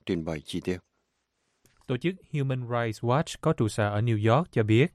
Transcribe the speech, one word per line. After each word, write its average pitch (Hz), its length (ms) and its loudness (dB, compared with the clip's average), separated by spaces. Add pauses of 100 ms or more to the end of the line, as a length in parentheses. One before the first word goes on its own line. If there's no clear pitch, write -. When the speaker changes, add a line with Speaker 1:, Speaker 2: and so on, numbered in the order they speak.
Speaker 1:
trình 85 200 -4
bày 80 200 -6
chi 85 160 -8
tiết. 90 160 -4 (1120)
Speaker 2:
Tổ 127 100 -4
chức 175 180 -4 (180)
Human 131 360 -4
Rights 117 340 -4
Watch 127 380 0
có 160 120 2
trụ 113 140 0
sở 104 220 0
ở 104 120 -2
New 113 340 2
York 165 160 0
cho 117 120 2
biết, 110 320 4